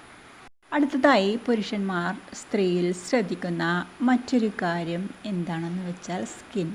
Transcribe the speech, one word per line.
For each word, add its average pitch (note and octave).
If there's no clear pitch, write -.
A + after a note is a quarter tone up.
അടുത്തതായി C4+
പുരുഷന്മാർ F#3+
സ്ത്രീയിൽ F3+
ശ്രദ്ധിക്കുന്ന F3
മറ്റൊരു A#3+
കാര്യം E3+
എന്താണെന്ന് F3
വെച്ചാൽ F#3
സ്കിൻ. E3+